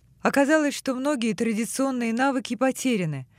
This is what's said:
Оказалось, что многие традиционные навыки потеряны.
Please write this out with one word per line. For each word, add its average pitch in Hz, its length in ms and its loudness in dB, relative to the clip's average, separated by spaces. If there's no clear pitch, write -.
Оказалось, 285 520 4
что - 200 -4
многие 254 400 0
традиционные 233 800 -2
навыки 262 420 0
потеряны. 202 720 -2